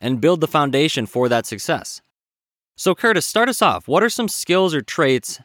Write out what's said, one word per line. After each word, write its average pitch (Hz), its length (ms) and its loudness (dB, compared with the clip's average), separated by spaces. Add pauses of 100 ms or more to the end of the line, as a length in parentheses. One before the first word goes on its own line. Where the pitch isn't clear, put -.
and 123 180 -2
build 160 220 2
the 156 60 0
foundation 139 580 0
for 123 240 0
that 117 160 0
success. - 560 -8 (760)
So, 185 180 0
Curtis, 214 320 0
start 226 200 2
us 247 140 -2
off. 113 260 2
What 160 140 2
are 226 80 2
some 233 180 -4
skills 180 460 0
or 143 80 0
traits, 135 640 0